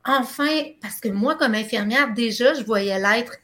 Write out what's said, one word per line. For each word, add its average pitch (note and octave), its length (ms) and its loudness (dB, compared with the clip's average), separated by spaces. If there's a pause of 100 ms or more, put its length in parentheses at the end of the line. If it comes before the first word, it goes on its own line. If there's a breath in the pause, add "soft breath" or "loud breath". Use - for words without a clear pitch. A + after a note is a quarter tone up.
enfin, C#4+ 580 0 (180)
parce - 180 -12
que A3 100 -4
moi, A3 260 0
comme B3+ 200 2
infirmière, G#3+ 580 0
déjà, A#3+ 400 2
je C4+ 100 -4
voyais G3 360 0
l'être A3 440 0